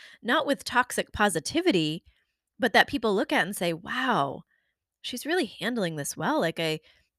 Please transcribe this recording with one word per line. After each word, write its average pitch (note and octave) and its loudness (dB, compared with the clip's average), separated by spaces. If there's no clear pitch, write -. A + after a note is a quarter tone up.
not C4 0
with C#4 0
toxic - -2
positivity, F#3 2
but A#3 0
that A3 6
people A3+ 0
look D4 0
at F#3 2
and G3+ -8
say, F3 -2
"Wow, F3+ -2
she's - -8
really D#4+ 0
handling G3 -4
this C#3+ -6
well. A3+ -2
Like, E3 -2
I, D#3 -2